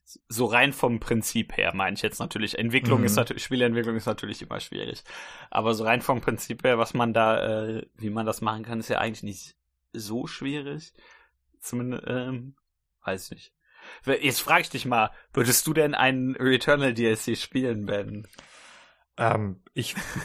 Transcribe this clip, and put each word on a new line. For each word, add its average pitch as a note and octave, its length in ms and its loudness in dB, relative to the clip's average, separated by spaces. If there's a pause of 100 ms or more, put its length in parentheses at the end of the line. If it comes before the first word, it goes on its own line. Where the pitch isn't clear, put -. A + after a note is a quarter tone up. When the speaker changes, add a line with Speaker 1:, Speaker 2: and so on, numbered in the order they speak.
(300)
Speaker 1:
so A#2 160 0
rein B2 280 6
vom A#2+ 260 0
Prinzip - 580 0
her, F#2 180 2
meine F#2+ 180 0
ich - 80 -6
jetzt - 160 -4
natürlich. G#2 400 -4
Entwicklung A#2 440 2
Speaker 2:
Mhm. A#2+ 40 4
Speaker 1:
ist G#2+ 140 4
natü-, - 180 0
Spieleentwicklung A#2 580 0
ist A2 120 -4
natürlich G#2 340 -6
immer - 180 -8
schwierig. - 440 -8 (480)
Aber A2 240 2
so A2 80 -4
rein A#2+ 180 2
vom B2+ 200 0
Prinzip A#2 420 -4
her, B2 160 4
was - 160 0
man A#2+ 180 2
da, A2 540 2
äh, A2 260 -6
wie G#2+ 160 -6
man A2 160 -2
das G#2+ 160 -2
machen A2 220 -2
kann, A2+ 160 -6
ist A2 100 -8
ja A#2 80 2
eigentlich A2 240 -2
nicht - 340 -12 (380)
so A#2 320 -6
schwierig. C#3+ 680 -8 (680)
Zumindest, B2 480 -6
ähm, B2+ 480 -6 (480)
weiß F#2+ 220 -6
ich - 60 -16
nicht. - 220 -20 (500)
W-, C3 220 0
jetzt B2+ 160 2
frag E3+ 200 4
ich - 100 -8
dich B2+ 160 -6
mal, A2+ 240 2 (220)
würdest B2 340 4
du D#3 60 0
denn D3 200 4
einen C3 420 2
Returnal C3 600 4
D A#2 120 2
L A2 100 4
C A2+ 180 -2
spielen, A#2+ 500 -2
Ben? G#2 420 -4 (880)
Speaker 2:
Ähm, G#2+ 440 0 (140)
ich - 200 -6 (300)